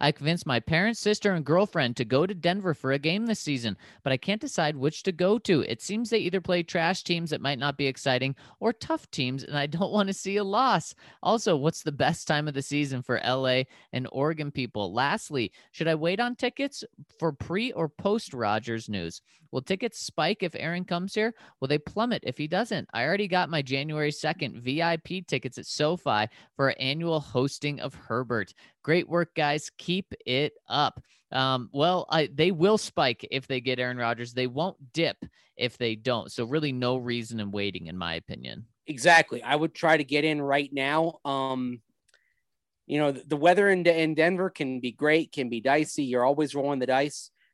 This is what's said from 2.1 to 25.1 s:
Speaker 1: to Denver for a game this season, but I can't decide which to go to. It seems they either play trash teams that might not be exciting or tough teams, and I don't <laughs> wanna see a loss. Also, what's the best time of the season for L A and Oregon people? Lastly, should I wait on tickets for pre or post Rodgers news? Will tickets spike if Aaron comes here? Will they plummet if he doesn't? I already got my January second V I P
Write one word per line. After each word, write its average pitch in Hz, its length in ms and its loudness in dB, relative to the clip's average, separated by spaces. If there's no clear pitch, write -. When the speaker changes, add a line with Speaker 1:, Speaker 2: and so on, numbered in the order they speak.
Speaker 1:
to 196 80 -4
Denver 175 400 0
for - 160 -2
a 135 80 2
game 170 280 0
this 220 120 0
season, 117 380 -2
but 131 100 0
I 131 40 2
can't 202 240 -2
decide 160 340 0
which 143 300 -2
to 190 80 0
go 180 260 2
to. 170 220 4
It - 220 -2
seems 220 280 -4
they 233 80 4
either 185 220 -2
play 175 240 0
trash 170 400 0
teams 170 260 -2
that 147 100 -2
might 139 200 -2
not 143 160 -2
be 143 100 0
exciting 131 480 0
or 220 140 0
tough - 400 -6
teams, 131 320 -4
and 147 120 -6
I 143 100 0
don't 165 260 -2
<laughs> - 0 -
wanna 196 220 2
see 196 220 -4
a 208 60 2
loss. 202 540 2
Also, 214 340 4
what's 147 280 0
the 151 80 -2
best 143 340 0
time 151 220 0
of 143 60 -4
the 135 80 -2
season 139 380 -2
for 123 180 -2
L 131 280 0
A 127 220 4
and 127 180 -4
Oregon 151 400 -2
people? 107 420 -4
Lastly, 135 600 -2
should - 160 -4
I 160 80 2
wait 165 240 0
on 240 160 -2
tickets 269 480 -4
for 165 120 0
pre 208 380 -4
or 160 180 -2
post - 460 -2
Rodgers 113 540 -2
news? 90 340 -6
Will 131 100 -2
tickets 190 360 -4
spike 170 460 -2
if 165 100 -4
Aaron 175 300 -6
comes 180 280 -4
here? 220 220 0
Will 135 60 -2
they 147 120 2
plummet 214 460 -2
if - 140 -4
he 151 80 -4
doesn't? 180 460 -2
I 117 120 0
already 196 220 0
got 180 240 0
my 156 120 0
January 147 500 -2
second 147 480 -4
V 131 220 -2
I 170 140 2
P 160 260 -8